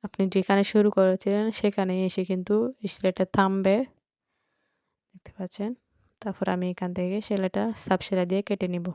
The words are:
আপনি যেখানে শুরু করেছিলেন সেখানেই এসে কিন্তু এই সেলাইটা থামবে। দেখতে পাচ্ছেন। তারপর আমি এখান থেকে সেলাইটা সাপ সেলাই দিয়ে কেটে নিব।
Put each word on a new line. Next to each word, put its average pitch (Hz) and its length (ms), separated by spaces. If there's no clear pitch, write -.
আপনি - 240
যেখানে 196 380
শুরু 208 260
করেছিলেন 196 600
সেখানেই 190 540
এসে 185 200
কিন্তু 185 300
এই 202 100
সেলাইটা 185 420
থামবে। 196 440
দেখতে - 260
পাচ্ছেন। 196 360
তারপর 196 280
আমি 180 200
এখান 180 220
থেকে 180 300
সেলাইটা 202 420
সাপ - 240
সেলাই 185 240
দিয়ে 190 180
কেটে 196 240
নিব। 175 280